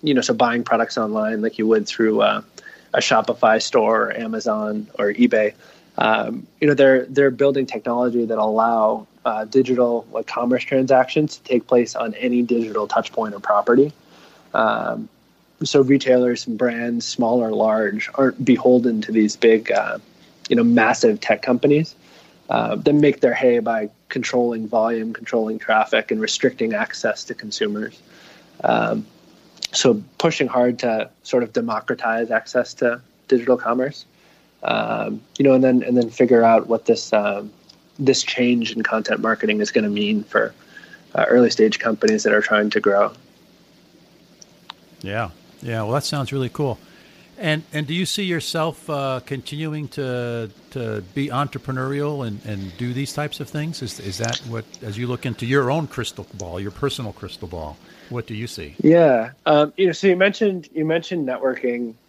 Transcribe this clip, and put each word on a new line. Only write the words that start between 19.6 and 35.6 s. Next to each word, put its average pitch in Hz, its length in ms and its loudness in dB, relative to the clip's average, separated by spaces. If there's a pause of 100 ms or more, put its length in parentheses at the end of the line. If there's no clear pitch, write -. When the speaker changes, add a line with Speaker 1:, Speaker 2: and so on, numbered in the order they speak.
Speaker 1:
uh, 107 260 -2 (480)
you - 80 0
know, 117 80 4
massive 117 560 4
tech - 220 -2
companies, 147 540 2 (540)
uh, 113 280 -2
that 147 160 2
make 147 260 4
their 120 140 4
hay 120 260 4
by 110 300 -2 (180)
controlling 120 600 -2
volume, 113 420 0
controlling 110 480 -4
traffic, 110 520 0
and 110 100 -2
restricting 113 520 -2
access 107 520 -4
to 123 100 -10
consumers. 107 680 -8 (640)
Um, 57 420 0 (680)
so 110 300 2 (160)
pushing 160 300 0
hard 123 320 0
to 113 320 -2 (120)
sort 120 200 0
of 110 100 -10
democratize 117 800 -4
access 113 440 -2
to 123 260 -2 (260)
digital 123 300 4
commerce, 127 480 -4 (580)
um, 110 580 -4 (160)
you 139 60 0
know, 135 100 8
and 131 100 6